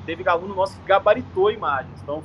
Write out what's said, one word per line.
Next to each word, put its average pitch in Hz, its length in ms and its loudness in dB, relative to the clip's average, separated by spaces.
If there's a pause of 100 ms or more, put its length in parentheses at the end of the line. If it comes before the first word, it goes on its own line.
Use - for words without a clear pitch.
Teve 170 240 -4
aluno 180 240 2
nosso 190 200 -2
que - 160 -14
gabaritou 202 600 4
imagens. 151 540 -2
Então, 151 220 -6